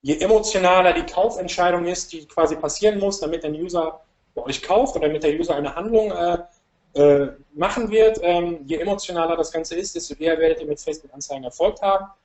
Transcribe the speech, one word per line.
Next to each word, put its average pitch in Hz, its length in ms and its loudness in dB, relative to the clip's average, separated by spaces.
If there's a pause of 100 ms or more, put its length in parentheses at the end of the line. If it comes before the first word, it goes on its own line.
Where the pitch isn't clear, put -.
Je 151 160 -2
emotionaler 185 720 4
die 170 180 -2
Kaufentscheidung 180 760 0
ist, 175 260 -6
die 156 140 -16
quasi 160 300 0
passieren 202 420 0
muss, 196 220 -2
damit 160 240 -6
ein 151 100 -4
User 165 460 -6 (340)
bei - 80 -10
euch 135 200 -8
kauft 240 340 2
oder 156 120 0
damit 151 160 -2
der 147 100 2
User 160 220 -2
eine 143 180 -4
Handlung, 214 380 0
äh, 175 260 0 (560)
äh, 143 380 6 (220)
machen 208 360 -2
wird, 220 320 4
ähm, 175 420 0
je 156 140 -4
emotionaler 170 580 -2
das 160 140 -2
Ganze 165 240 -6
ist, 185 200 -6
desto 160 200 -10
eher 160 240 0
werdet 160 220 2
ihr 156 60 -10
mit 147 140 -6
Facebook-Anzeigen 139 640 -10
Erfolg 180 380 -2
haben. 196 240 0 (180)